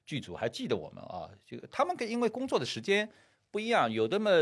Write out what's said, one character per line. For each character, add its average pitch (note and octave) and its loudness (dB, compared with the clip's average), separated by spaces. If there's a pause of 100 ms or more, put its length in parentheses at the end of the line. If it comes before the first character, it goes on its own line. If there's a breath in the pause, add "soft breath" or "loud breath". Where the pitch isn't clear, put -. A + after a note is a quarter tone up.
剧 D3 -6
组 F#2 -10
还 G#2 -4
记 A#3+ -6
得 C#3 0
我 D#2 -4
们 - -16
啊。 E2+ -10 (160)
这 - -16
个 - -14
他 - 2
们 F4+ -2
跟， A#3 -6
因 A#3 -2
为 A#3+ 2
工 B3+ -6
作 B3+ 2
的 C#3+ 2
时 - -6
间 G3+ 2 (440 soft breath)
不 G#3 -4
一 A3 -4
样， D#3+ 4
有 A2 2
的 E3+ 0
嘛 G#3+ 2 (120)